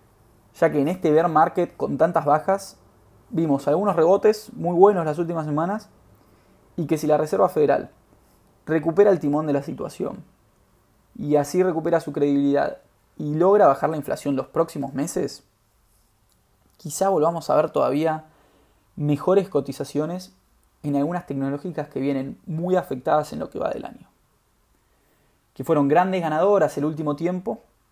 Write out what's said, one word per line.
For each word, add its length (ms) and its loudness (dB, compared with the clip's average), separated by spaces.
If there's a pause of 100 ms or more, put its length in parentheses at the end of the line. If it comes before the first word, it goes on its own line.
(580)
ya 140 2
que 80 0
en 80 0
este 240 -2
bear 160 4
market 480 0
con 220 -6
tantas 260 0
bajas, 540 0 (520)
vimos 380 0
algunos 300 0
rebotes 560 2
muy 200 -4
buenos 320 6
las 120 -2
últimas 280 -4
semanas, 440 -4 (880)
y 80 -4
que 120 0
si 100 -4
la 100 4
Reserva 320 0
Federal 400 0 (760)
recupera 460 2
el 80 2
timón 280 -2
de 40 -2
la 120 0
situación, 600 -8 (880)
y 220 0
así 260 2
recupera 380 0
su 140 -6
credibilidad, 640 0 (400)
y 180 -6
logra 320 6
bajar 220 2
la 80 -4
inflación 400 -4
los 100 -6
próximos 460 -4
meses, 500 -6 (1300)
quizá 320 -4
volvamos 400 0
a 60 2
ver 160 2
todavía 540 0 (680)
mejores 540 0
cotizaciones 840 -6 (500)
en 120 -4
algunas 300 -2
tecnológicas 640 -6
que 100 -8
vienen 460 -4
muy 320 -2
afectadas 560 -2
en 60 -8
lo 100 -8
que 100 -10
va 120 -4
del 120 -8
año, 240 -18 (1500)
que 120 -12
fueron 240 2
grandes 320 2
ganadoras 560 2
el 80 -2
último 320 -4
tiempo 440 -4 (300)